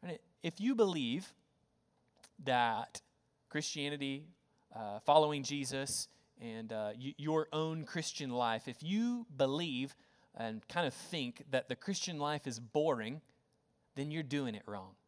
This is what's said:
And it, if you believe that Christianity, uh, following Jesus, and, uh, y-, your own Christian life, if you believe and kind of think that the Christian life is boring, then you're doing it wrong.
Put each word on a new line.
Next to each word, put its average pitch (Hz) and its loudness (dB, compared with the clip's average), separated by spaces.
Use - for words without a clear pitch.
And 180 -8
it, - -8
if 165 -2
you 240 4
believe 165 2
that 120 2
Christianity, 143 -4
uh, 107 -8
following 147 8
Jesus, 135 -4
and, 113 -8
uh, 107 -2
y-, 131 -8
your 156 0
own 160 0
Christian 147 -4
life, 120 2
if 123 -10
you 226 0
believe 135 2
and 110 -4
kind 175 2
of 127 0
think 135 -6
that - 0
the 127 0
Christian 180 -4
life 147 -2
is 131 -6
boring, 131 0
then 143 -4
you're 160 -2
doing 135 0
it 104 -8
wrong. 95 -8